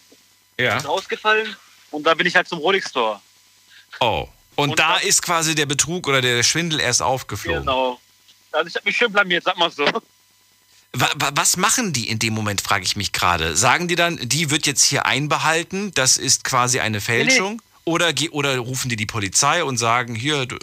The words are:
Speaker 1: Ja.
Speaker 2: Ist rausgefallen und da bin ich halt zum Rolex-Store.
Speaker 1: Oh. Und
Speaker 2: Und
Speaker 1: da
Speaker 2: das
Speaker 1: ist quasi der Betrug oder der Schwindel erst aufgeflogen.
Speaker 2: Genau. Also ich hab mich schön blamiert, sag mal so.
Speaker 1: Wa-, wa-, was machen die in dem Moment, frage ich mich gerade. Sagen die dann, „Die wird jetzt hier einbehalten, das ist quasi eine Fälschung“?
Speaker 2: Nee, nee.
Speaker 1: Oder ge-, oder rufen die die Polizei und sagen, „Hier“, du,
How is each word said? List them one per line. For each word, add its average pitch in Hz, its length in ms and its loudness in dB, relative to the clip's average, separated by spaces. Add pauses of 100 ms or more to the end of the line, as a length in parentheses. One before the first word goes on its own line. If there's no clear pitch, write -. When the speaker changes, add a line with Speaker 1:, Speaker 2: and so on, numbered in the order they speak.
(580)
Speaker 1:
Ja. 120 180 0
Speaker 2:
Ist 131 100 -6
rausgefallen 214 680 -2 (340)
und 151 140 -8
da 160 80 4
bin 175 140 0
ich 180 100 0
halt 170 120 2
zum 175 100 -6
Rolex-Store. 139 640 0 (760)
Speaker 1:
Oh. 120 280 0 (280)
Und 143 140 2
Speaker 2:
Und 156 80 0
Speaker 1:
da 165 160 4
Speaker 2:
das 170 100 0
Speaker 1:
ist 196 180 2
quasi 165 320 0
der 151 100 2
Betrug 147 440 -2
oder 135 120 4
der 120 220 2
Schwindel 151 380 0
erst 120 200 0
aufgeflogen. 104 600 -4
Speaker 2:
Genau. 131 360 -2 (540)
Also 160 160 0
ich - 80 -16
hab - 80 -6
mich 202 120 -2
schön 240 160 2
blamiert, 185 320 2
sag 180 120 0
mal 170 140 2
so. 143 160 -2 (1040)
Speaker 1:
Wa-, 135 220 0
wa-, 147 200 0
was 170 220 2
machen 202 380 0
die 120 140 -2
in 110 100 -2
dem 110 160 0
Moment, 104 260 -4
frage 98 240 -2
ich - 120 -2
mich 101 160 -4
gerade. 82 440 2
Sagen 151 320 4
die 175 80 0
dann, 170 240 0
„Die 135 300 -2
wird 151 160 0
jetzt 139 160 2
hier - 240 2
einbehalten, 156 880 0
das 131 240 2
ist - 260 0
quasi 123 360 2
eine 104 200 -2
Fälschung“? 190 520 2
Speaker 2:
Nee, 233 100 -12
nee. - 220 -20
Speaker 1:
Oder 170 280 2
ge-, 147 180 -2
oder 139 280 0
rufen 131 320 -4
die 117 60 0
die 104 100 -4
Polizei 139 580 0
und 131 140 -2
sagen, 117 360 0
„Hier“, 135 300 -2
du, 127 180 -10